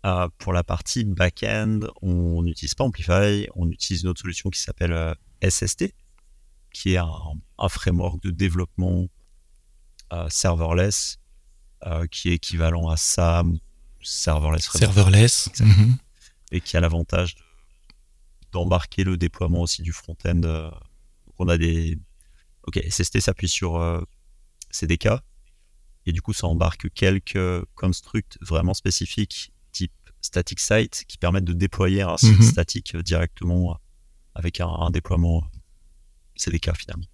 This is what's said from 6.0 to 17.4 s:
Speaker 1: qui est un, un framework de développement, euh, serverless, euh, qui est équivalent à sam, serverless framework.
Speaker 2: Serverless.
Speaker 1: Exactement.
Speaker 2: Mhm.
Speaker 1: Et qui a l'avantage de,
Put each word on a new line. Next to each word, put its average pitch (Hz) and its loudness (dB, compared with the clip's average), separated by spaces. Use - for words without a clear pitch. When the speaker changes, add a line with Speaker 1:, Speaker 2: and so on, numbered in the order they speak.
Speaker 1:
qui - -2
est 90 4
un, 85 -2
un 101 -2
framework 87 -2
de 95 -6
développement, 90 -2
euh, 85 -6
serverless, 87 0
euh, 82 -2
qui - -4
est 85 2
équivalent 82 0
à 82 0
sam, 85 2
serverless 78 0
framework. 104 2
Speaker 2:
Serverless. 101 6
Speaker 1:
Exactement. 107 8
Speaker 2:
Mhm. 127 4
Speaker 1:
Et 90 -2
qui - -2
a - 4
l'avantage 85 0
de, - -20